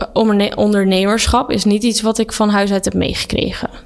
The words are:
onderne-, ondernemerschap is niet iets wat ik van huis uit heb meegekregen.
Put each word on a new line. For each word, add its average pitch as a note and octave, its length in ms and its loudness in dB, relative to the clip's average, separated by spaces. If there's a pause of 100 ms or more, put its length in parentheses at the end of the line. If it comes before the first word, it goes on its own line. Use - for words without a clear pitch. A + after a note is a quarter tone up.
(120)
onderne-, G#3 440 2
ondernemerschap G3+ 920 2
is G#3+ 140 0
niet G#3 180 2
iets A3+ 180 0
wat A3 180 0
ik A3 140 -2
van G#3+ 160 0
huis G3+ 240 2
uit F#3+ 120 -2
heb F#3+ 100 -2
meegekregen. - 760 -4 (180)